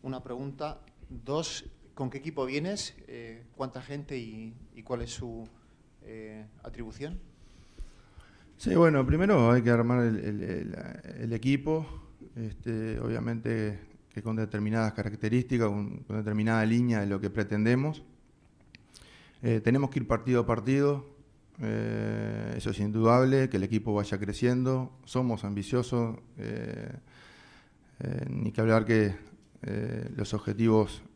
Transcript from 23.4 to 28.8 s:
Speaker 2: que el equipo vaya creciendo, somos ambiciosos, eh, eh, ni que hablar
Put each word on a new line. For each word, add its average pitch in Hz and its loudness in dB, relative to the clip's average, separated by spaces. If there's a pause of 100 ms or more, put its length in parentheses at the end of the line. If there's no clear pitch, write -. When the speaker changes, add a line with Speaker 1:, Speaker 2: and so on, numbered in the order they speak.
Speaker 2:
que 101 -2
el 95 2
equipo 107 0
vaya 101 0
creciendo, 123 0
somos 123 -2
ambiciosos, 117 0 (180)
eh, 110 -8 (1080)
eh, 131 -4
ni 110 -2
que 113 0
hablar 110 6